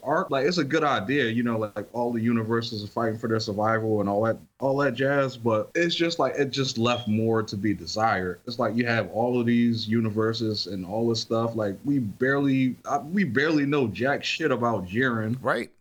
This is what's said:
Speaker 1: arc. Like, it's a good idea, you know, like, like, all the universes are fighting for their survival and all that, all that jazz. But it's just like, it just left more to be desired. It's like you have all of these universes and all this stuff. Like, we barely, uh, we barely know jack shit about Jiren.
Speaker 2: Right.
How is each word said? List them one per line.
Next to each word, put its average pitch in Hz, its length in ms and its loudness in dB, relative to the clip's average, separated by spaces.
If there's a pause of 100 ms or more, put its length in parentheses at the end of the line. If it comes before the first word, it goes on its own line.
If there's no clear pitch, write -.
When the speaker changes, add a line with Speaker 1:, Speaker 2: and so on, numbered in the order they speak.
Speaker 1:
arc. 156 280 0
Like, 135 160 2
it's 180 100 0
a 151 80 0
good 151 180 0
idea, 127 460 2
you 117 140 0
know, 117 140 0
like, 107 200 -4
like, 104 160 -8
all 120 180 -2
the 117 80 -2
universes 113 640 0
are 101 40 -10
fighting 113 300 -2
for 113 120 -4
their 110 100 2
survival 110 640 0
and 101 80 0
all 101 140 2
that, 113 120 2 (240)
all 135 200 2
that 135 160 2
jazz. 135 420 0
But 113 380 0
it's 170 200 0
just 165 240 0
like, 131 180 0
it 143 140 0
just 135 260 -2
left 113 300 2
more 110 340 2
to 107 140 -6
be 101 180 0
desired. 92 720 -2
It's 120 140 -10
like 113 160 0
you 120 100 2
have 113 260 0
all 123 280 0
of 117 60 0
these 117 420 2
universes 110 800 0
and 92 180 -6
all 110 220 -2
this 113 140 0
stuff. 113 340 -2
Like, 101 300 -2
we 143 140 2
barely, 131 840 0
uh, 139 160 -2 (140)
we 202 100 2
barely 143 420 2
know 139 220 2
jack 117 380 0
shit 156 260 0
about 113 380 0
Jiren. 113 520 0
Speaker 2:
Right. 120 280 -2 (120)